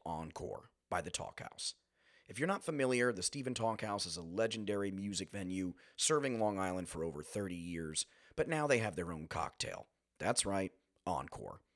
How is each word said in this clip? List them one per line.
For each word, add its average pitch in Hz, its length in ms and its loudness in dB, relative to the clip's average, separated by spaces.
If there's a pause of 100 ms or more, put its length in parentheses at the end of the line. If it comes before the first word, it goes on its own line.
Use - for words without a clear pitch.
Encore 82 680 -6 (180)
by 90 120 2
the - 100 -8
Talkhouse. - 640 -8 (520)
If 98 120 -10
you're 156 80 2
not 196 160 0
familiar, 127 480 4
the 104 100 -4
Stephen 127 320 -2
Talkhouse 110 540 0
is 82 100 -6
a 87 60 -6
legendary 101 680 2
music 95 400 -2
venue 92 440 -2 (220)
serving 139 420 4
Long 104 180 4
Island 92 320 0
for 80 140 -2
over 76 180 -2
thirty 98 320 -4
years, 82 540 -4 (280)
but 156 120 0
now 156 180 2
they 135 140 6
have 110 160 0
their 87 160 -2
own 80 160 -6
cocktail. - 600 -4 (300)
That's - 280 2
right, 98 260 2 (340)
Encore. 67 560 -4 (140)